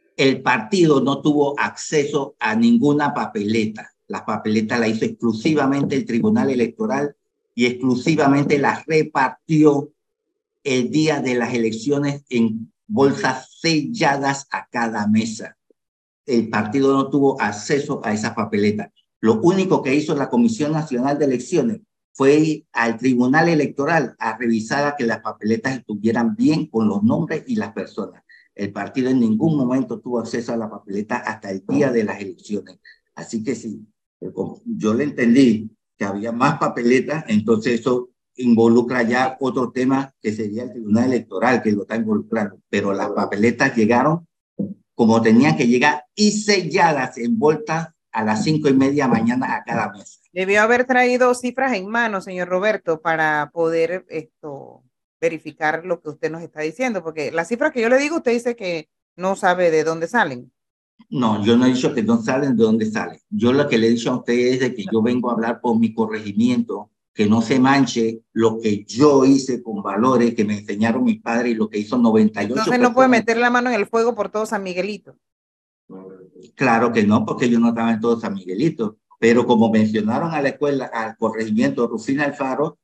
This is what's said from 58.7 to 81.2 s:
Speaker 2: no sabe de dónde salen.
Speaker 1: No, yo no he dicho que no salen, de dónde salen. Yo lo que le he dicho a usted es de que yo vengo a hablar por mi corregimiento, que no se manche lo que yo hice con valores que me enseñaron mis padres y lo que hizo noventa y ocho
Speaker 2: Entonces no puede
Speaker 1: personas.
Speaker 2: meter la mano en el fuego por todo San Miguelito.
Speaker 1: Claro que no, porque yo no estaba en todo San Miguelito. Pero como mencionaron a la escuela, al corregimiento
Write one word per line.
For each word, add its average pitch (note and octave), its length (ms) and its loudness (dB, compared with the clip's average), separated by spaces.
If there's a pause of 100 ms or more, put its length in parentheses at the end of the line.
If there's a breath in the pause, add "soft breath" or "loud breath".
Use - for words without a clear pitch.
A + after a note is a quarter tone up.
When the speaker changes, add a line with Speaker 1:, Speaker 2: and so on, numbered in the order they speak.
Speaker 2:
no F#3+ 200 -2
sabe F3+ 360 2
de D#3 120 2
dónde D#3+ 240 -4
salen. D#3 440 -2 (580)
Speaker 1:
No, A2 360 -2
yo A#2 120 6
no B2+ 80 4
he B2+ 80 4
dicho C#3+ 200 0
que A#2+ 80 -2
no A2 200 2
salen, C3 360 0
de A2+ 60 4
dónde A2 240 2
salen. G#2+ 320 -8 (100)
Yo A2+ 240 2
lo C#3 140 2
que A#2+ 100 2
le A2 100 4
he A#2 40 4
dicho A#2+ 200 0
a B2 60 -2
usted A#2+ 160 -2
es B2 260 2
de B2+ 140 -2
que G2+ 180 -10
yo A2 120 2
vengo B2 260 0
a A#2 40 -2
hablar A2+ 280 -4
por A#2 180 0
mi A2+ 140 0
corregimiento, A2 960 -2 (280)
que G#2+ 80 2
no A2 160 4
se B2+ 180 0
manche B2 640 2 (120)
lo A2+ 260 2
que G#2 260 -2
yo C3+ 400 4
hice C3 380 2
con G#2 180 -8
valores A2+ 540 2
que G#2+ 100 0
me G#2 140 -4
enseñaron A2+ 440 -2
mis A2+ 160 0
padres A#2+ 340 -2
y - 20 -2
lo G#2+ 120 -2
que G#2 120 -4
hizo A2+ 180 -4
noventa A2 460 4
y - 20 -2
ocho A#2+ 140 -4
Speaker 2:
Entonces A#3 200 0
no B3 140 4
puede C4 160 6
Speaker 1:
personas. A#3 120 4
Speaker 2:
meter A3+ 160 0
la A#3+ 120 2
mano B3 220 0
en A#3 40 -2
el G3+ 120 -2
fuego A3+ 260 0
por G3+ 160 -4
todo G#3+ 160 -4
San G#3+ 160 -6
Miguelito. F#3 560 -8 (1400)
Speaker 1:
Claro A#2 400 2
que G#2+ 140 4
no, G#2+ 180 2
porque - 240 -2
yo A#2 100 4
no A#2 100 4
estaba A2+ 220 0
en A2 80 0
todo A2+ 200 0
San G2 160 -6
Miguelito. G#2 640 -4 (200)
Pero A#2 280 4
como A2+ 240 4
mencionaron A2 600 0
a D3+ 120 -4
la C3+ 60 0
escuela, C#3 440 -4
al A2 240 -8
corregimiento A2+ 720 0